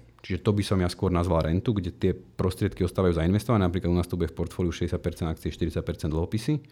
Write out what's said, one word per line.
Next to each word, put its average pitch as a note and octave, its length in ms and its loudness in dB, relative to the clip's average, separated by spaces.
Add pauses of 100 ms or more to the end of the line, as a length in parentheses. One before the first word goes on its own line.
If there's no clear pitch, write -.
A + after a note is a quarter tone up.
(220)
Čiže F#2 200 -4
to A2 80 4
by G2+ 160 2
som F#2+ 160 2
ja F2 80 2
skôr F2+ 240 0
nazval E2+ 320 2
rentu, F2 240 0
kde F2+ 240 -2
tie F#2 160 0
prostriedky - 720 -2
ostávajú F2+ 320 2
zainvestované. G2 480 2
Napríklad F2 320 0
u F2 40 4
nás F2 120 0
to F2+ 80 -4
bude E2+ 80 0
v - 80 -8
portfóliu E2+ 400 -2
šesťdesiat E2+ 240 -4
percent E2 320 -4
akcie, E2 240 -6
štyridsať E2 320 -4
percent D#2+ 240 -4
dlhopisy. A2 600 -2